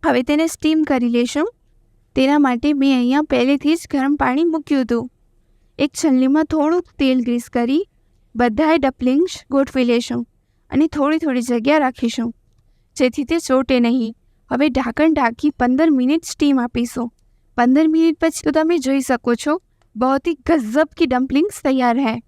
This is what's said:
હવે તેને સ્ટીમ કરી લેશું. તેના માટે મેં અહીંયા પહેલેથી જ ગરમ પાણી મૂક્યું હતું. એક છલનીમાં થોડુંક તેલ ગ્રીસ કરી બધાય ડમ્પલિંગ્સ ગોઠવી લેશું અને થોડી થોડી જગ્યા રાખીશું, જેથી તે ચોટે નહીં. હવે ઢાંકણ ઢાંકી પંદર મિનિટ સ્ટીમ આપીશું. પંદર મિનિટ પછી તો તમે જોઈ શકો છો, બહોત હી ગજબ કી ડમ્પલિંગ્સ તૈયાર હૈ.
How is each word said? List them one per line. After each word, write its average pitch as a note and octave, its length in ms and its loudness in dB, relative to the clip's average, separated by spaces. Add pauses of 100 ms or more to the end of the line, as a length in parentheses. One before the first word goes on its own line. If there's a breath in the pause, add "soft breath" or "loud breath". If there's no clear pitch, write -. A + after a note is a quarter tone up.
હવે C4 180 2
તેને D4+ 240 0
સ્ટીમ D#4 360 0
કરી B3+ 260 0
લેશું. B3 380 0 (680)
તેના C4+ 240 2
માટે B3+ 340 2
મેં C4+ 240 2
અહીંયા B3+ 240 2
પહેલેથી C#4 540 0
જ - 160 -10
ગરમ C#4 240 0
પાણી C#4 280 0
મૂક્યું D4+ 400 0
હતું. A#3+ 260 -4 (720)
એક C#4+ 140 0
છલનીમાં C4+ 520 2
થોડુંક D#4 540 -2
તેલ C4 240 0
ગ્રીસ A#3+ 260 -4
કરી B3+ 320 -2 (540)
બધાય B3 420 2
ડમ્પલિંગ્સ C4+ 580 0 (160)
ગોઠવી C4+ 320 0
લેશું A#3+ 380 -2 (500)
અને D4+ 160 2
થોડી D4+ 320 0
થોડી C4 220 -2
જગ્યા B3 420 0
રાખીશું, A#3 480 -4 (640)
જેથી B3+ 300 -2
તે E4 140 -2
ચોટે C4 400 0
નહીં. A#3 360 0 (360)
હવે C#4 180 0
ઢાંકણ D4 440 0
ઢાંકી C#4 460 0
પંદર C4 300 2
મિનિટ C#4 340 0
સ્ટીમ C#4 400 0
આપીશું. A#3+ 480 -6 (460)
પંદર C#4 300 4
મિનિટ D#4+ 320 2
પછી - 280 -2
તો D4+ 40 0
તમે D#4+ 280 0
જોઈ C4+ 220 -2
શકો B3 340 -2
છો, D4+ 240 -4 (360)
બહોત C4 320 -2
હી E4 100 -4 (100)
ગજબ D4 500 0
કી D#4 140 0
ડમ્પલિંગ્સ C4+ 500 -2
તૈયાર C4 460 0
હૈ. A3+ 100 -4 (100)